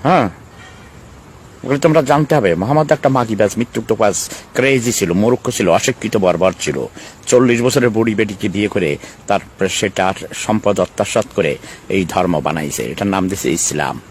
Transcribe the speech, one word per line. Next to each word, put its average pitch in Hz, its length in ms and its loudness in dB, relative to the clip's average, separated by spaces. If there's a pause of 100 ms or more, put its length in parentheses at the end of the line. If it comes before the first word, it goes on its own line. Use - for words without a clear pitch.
হ্যাঁ, 151 240 4 (1400)
ওগুলো 135 140 0
তোমরা 156 240 4
জানতে 143 320 2
হবে। 98 200 4
মোহাম্মদ 143 380 2
একটা 143 160 2
মাগিবাজ, 110 480 2
মৃত্যুক 117 300 -4
টোপাজ, 104 440 0 (240)
ক্রেজি 123 380 2
ছিল, 87 200 0
মূর্খ 117 380 2
ছিল, 101 180 -2
অশিক্ষিত 107 480 0
বর্বর 90 440 2
ছিল। 67 260 -4 (400)
চল্লিশ 120 360 4
বছরের 123 260 2
বুড়ি 110 260 0
বেটিকে 101 340 -2
বিয়ে 101 200 -2
করে 78 300 -2 (280)
তারপরে 95 420 -2
সে - 200 -2
তার 95 260 0 (200)
সম্পদ 104 460 0
আত্মসাৎ 104 540 -2
করে 76 240 -2 (300)
এই 98 200 0
ধর্ম 90 320 0
বানাইছে, 76 440 -4
এটার 69 220 -6
নাম 95 220 -2
দিছে 90 240 -4
ইসলাম 73 480 -4 (100)